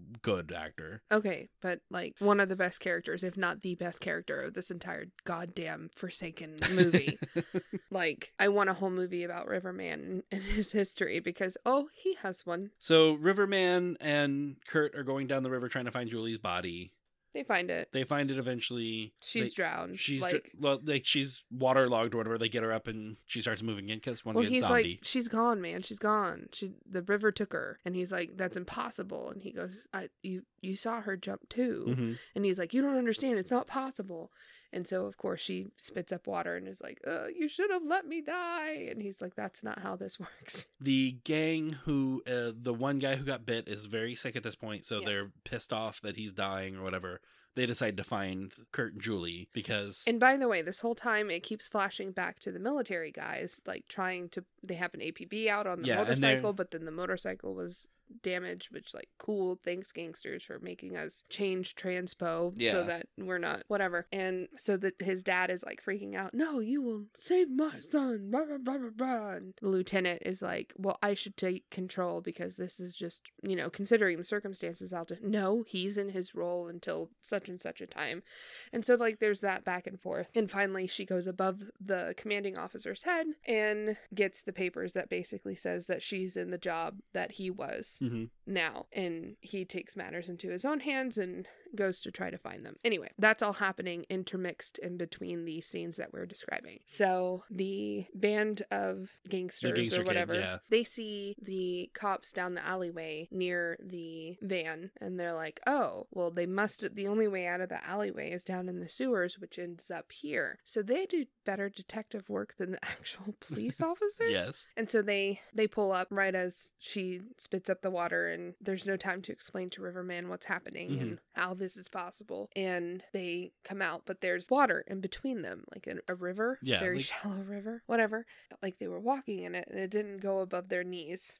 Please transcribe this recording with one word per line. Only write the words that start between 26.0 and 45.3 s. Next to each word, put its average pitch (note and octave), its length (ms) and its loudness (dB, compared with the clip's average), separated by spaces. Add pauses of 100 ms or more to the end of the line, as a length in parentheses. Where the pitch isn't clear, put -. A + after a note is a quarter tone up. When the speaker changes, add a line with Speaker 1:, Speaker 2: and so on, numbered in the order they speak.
Speaker 2:
She, F#3+ 180 -6 (180)
the F#3 140 -2
river G3+ 280 4
took G3 220 -2
her." - 320 -4
And F3+ 100 -2
he's F3+ 160 0
like, F3 240 0
"That's F#3 220 -2
impossible." G3 720 -4
And G3 140 -10
he G3 80 -8
goes, F#3 420 -8
"I, F#3+ 160 -6 (140)
you, F#3 200 -4 (180)
you F#3+ 140 -4
saw A3+ 260 -2
her G3+ 140 -2
jump G3 340 -8
too." - 400 0
Speaker 1:
Mm-hmm. A#2+ 240 2 (220)
Speaker 2:
And G3+ 100 2
he's F#3+ 120 4
like, F3 160 -2
"You C4 80 6
don't C#4 160 4
understand. A#3+ 400 4
It's F#3 140 -2
not B3 160 4
possible." G3 640 -6 (400)
And F3+ 160 -4
so, F#3 200 0
of - 100 -10
course, F#3 240 -2
she F#3+ 240 -4 (120)
spits - 340 -8
up F3+ 160 -4
water F2 280 -2
and - 120 -6
is - 120 -10
like, - 260 -12
"Uh, - 200 -2 (100)
you D#4 140 0
should G4 220 0
have F#4 120 0
let F4 240 2
me D#4+ 140 -4
die." E4 680 -4
And A3+ 100 -6
he's G3 200 -6
like, F#3 140 -6
"That's G3+ 280 -8
not G#3+ 160 -6
how F#3+ 160 -4
this F#3+ 240 -8
<laughs> - 0 -
works." - 480 -10 (140)
Speaker 1:
The C3 420 4
gang D#3 480 2 (140)
who, C3+ 420 4
uh, A#2+ 280 2
the A#2+ 180 0
one C3+ 260 2
guy C3+ 160 2
who C3 100 -2
got B2+ 220 -2
bit A#2 200 0
is G#2 180 -4
very A2+ 300 -2
sick - 200 -4
at A#2 80 -2
this A2 120 -4
point, G#2+ 300 -8
so A2+ 140 -2
Speaker 2:
Yes. F#2 80 -4
Speaker 1:
they're G2+ 240 0 (120)